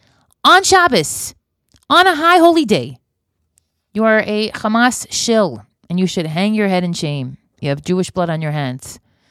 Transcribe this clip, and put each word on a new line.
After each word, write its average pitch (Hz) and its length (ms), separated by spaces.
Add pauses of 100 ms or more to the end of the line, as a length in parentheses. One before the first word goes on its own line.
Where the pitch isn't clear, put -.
(440)
on 349 200
Shabbos, 339 680 (540)
on 349 180
a 359 100
high 339 220
holy 330 280
day. 139 320 (960)
You 214 100
are 220 220
a 214 260
Hamas 233 580
shill, 190 560 (240)
and 175 100
you 185 60
should 170 200
hang 185 280
your 208 140
head 185 140
in 175 120
shame. 139 420 (240)
You 139 80
have 143 160
Jewish 180 260
blood 175 200
on 160 100
your 156 120
hands. 131 460 (320)